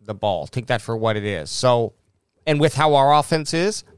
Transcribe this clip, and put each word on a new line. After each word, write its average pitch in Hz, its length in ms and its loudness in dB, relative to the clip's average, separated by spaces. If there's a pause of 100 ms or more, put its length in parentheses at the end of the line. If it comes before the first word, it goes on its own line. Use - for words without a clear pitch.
the 104 120 -10
ball. 92 340 -4
Take 117 200 -10
that 123 140 -2
for 117 140 -6
what 110 220 -2
it 104 80 -6
is. 87 240 -6
So, 120 440 0 (540)
and 147 120 0
with 156 160 2
how 147 200 2
our 139 180 6
offense 151 400 0
is, 185 300 -2 (140)